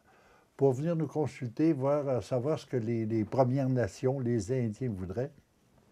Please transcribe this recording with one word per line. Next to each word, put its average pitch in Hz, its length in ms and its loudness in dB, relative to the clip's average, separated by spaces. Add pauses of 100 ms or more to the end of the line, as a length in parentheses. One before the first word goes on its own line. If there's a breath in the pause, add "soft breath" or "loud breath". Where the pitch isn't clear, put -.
(560 soft breath)
pour 139 160 4
venir 160 240 0
nous 160 100 0
consulter, 151 680 0
voir, 139 360 0
euh, 123 140 2
savoir 135 360 0
ce - 80 -14
que 135 100 -4
les, 113 280 0
les 110 200 0
Premières 123 440 2
Nations, 131 520 0
les 120 320 0
Indiens 123 380 -2
voudraient. 95 420 -6 (580)